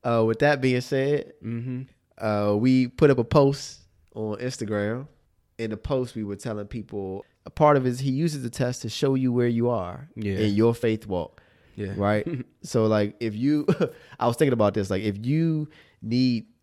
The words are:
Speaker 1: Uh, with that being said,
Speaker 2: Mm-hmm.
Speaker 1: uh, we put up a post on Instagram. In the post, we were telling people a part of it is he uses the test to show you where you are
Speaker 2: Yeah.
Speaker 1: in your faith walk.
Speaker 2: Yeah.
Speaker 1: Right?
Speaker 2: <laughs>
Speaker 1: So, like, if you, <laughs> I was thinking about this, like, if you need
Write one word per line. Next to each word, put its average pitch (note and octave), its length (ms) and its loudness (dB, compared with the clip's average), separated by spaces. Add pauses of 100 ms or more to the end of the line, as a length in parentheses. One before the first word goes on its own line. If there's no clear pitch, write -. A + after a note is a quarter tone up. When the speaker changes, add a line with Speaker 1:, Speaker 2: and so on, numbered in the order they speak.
Speaker 1:
Uh, A#2 220 2
with A2+ 140 0
that C#3+ 220 4
being B2+ 200 2
said, C3+ 520 -2 (100)
Speaker 2:
Mm-hmm. A#2+ 380 -8 (420)
Speaker 1:
uh, G#2 320 2
we B2+ 320 4
put C#3+ 220 4
up C#3+ 80 6
a A#2+ 60 2
post C#3 560 2 (340)
on G#2+ 240 -6
Instagram. A2+ 720 -4 (500)
In A2+ 140 -6
the G#2 60 -6
post, B2+ 380 -4
we A2 80 -6
were G2+ 120 -8
telling G#2 320 -8
people G2 580 -10 (200)
a - 40 -14
part D3+ 280 4
of C3 80 2
it B2+ 40 2
is B2 100 -4
he C3+ 120 -2
uses D3+ 320 -2
the A#2 60 -6
test B2 340 -4
to A2+ 60 -6
show C3+ 260 0
you C3 160 0
where A#2+ 160 2
you A#2+ 220 2
are G#2+ 460 -6
Speaker 2:
Yeah. G2+ 220 -4
Speaker 1:
in G#2 180 2
your A2+ 180 4
faith A2 340 -2
walk. F2+ 340 -6 (340)
Speaker 2:
Yeah. G2 220 -8
Speaker 1:
Right? G#2 300 0
Speaker 2:
<laughs> B2 180 -6 (180)
Speaker 1:
So, A2 240 2
like, G#2+ 320 2
if A2+ 160 -4
you, C#3+ 320 0 (260)
<laughs> - 260 -20
I A#2+ 80 0
was A#2+ 100 0
thinking C#3 160 2
about G#2 200 2
this, G2+ 160 -2
like, G2 140 -2
if G#2 220 -4
you D#3 440 0 (320)
need A#2+ 460 0 (160)